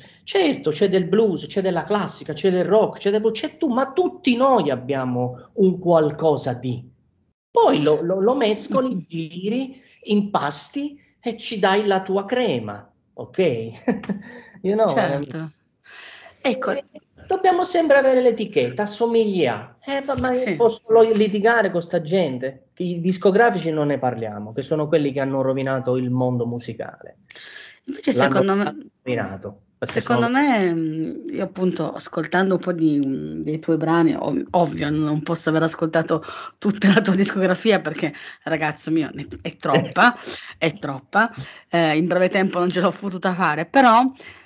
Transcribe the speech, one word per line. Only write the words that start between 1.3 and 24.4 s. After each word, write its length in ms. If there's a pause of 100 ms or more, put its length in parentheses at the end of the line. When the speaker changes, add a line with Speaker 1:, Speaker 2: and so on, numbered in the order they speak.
Speaker 1:
c'è 140
della 240
classica, 480
c'è 180
del 140
rock, 340
c'è 100
del, 120 (100)
c'è 240
tu, 160
ma 220
tutti 420
noi 360
abbiamo 840
un 260
qualcosa 720
di. 380 (580)
Poi 340
lo, 180
lo, 180
lo 160
mescoli, 680
Speaker 2:
<laughs> 40
Speaker 1:
giri, 760 (260)
impasti 920 (220)
e 160
ci 200
dai 300
la 140
tua 240
crema, 680 (220)
ok? 260
<laughs> 1200
You 140
know, 180
Speaker 2:
Certo. 440
Speaker 1:
ehm, 140 (880)
Speaker 2:
Ecco. 300
Speaker 1:
eh, 120 (440)
dobbiamo 360
sempre 340
avere 240
l'etichetta, 640
assomiglia. 1000
Eh, 200
ma, 120
ma 180
Speaker 2:
Sì. 220
Speaker 1:
posso 320
lo-, 140 (100)
litigare 600
con 100
sta 200
gente? 720
Che 100
i 160
discografici 720
non 160
ne 120
parliamo, 540